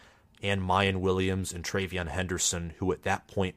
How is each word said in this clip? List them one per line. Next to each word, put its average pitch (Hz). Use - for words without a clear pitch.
and 101
Mayan 95
Williams 95
and 87
TreVeyon 90
Henderson, 85
who 90
at -
that 98
point 92